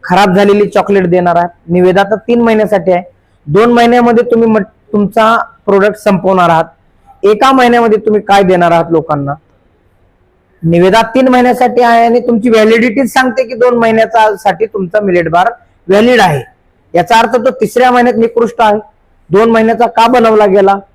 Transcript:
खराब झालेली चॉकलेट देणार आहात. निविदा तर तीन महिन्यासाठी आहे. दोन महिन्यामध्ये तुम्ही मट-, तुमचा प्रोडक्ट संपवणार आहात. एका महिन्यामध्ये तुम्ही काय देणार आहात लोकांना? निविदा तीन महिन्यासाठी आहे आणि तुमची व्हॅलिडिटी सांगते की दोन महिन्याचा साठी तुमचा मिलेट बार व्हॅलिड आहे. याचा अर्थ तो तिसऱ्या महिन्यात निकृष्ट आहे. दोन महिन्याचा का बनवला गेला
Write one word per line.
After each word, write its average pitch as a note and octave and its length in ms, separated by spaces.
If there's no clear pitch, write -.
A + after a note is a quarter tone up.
खराब F#3 280
झालेली G3+ 320
चॉकलेट G3 400
देणार F3 280
आहात. F3 140
निविदा F3+ 340
तर G3+ 120
तीन A#3 260
महिन्यासाठी G#3 500
आहे. F3+ 120
दोन G#3 240
महिन्यामध्ये A#3+ 600
तुम्ही A3+ 180
मट-, - 440
तुमचा A3 500
प्रोडक्ट G3 300
संपवणार F#3 540
आहात. E3 140
एका G#3+ 280
महिन्यामध्ये A#3+ 540
तुम्ही G#3 160
काय G3+ 220
देणार F3 280
आहात E3 180
लोकांना? D3+ 440
निविदा F3+ 380
तीन B3+ 260
महिन्यासाठी B3 540
आहे A#3 240
आणि A#3 140
तुमची A#3 300
व्हॅलिडिटी A3+ 580
सांगते B3+ 360
की A#3 100
दोन A#3+ 240
महिन्याचा A3 580
साठी F#3+ 300
तुमचा G3+ 340
मिलेट F3 300
बार F3 180
व्हॅलिड A3 320
आहे. D3+ 240
याचा F3 260
अर्थ A#3 160
तो B3 140
तिसऱ्या B3 420
महिन्यात B3 240
निकृष्ट A3+ 440
आहे. G#3+ 200
दोन A3 220
महिन्याचा A3+ 360
का A3+ 200
बनवला A3+ 380
गेला G3 300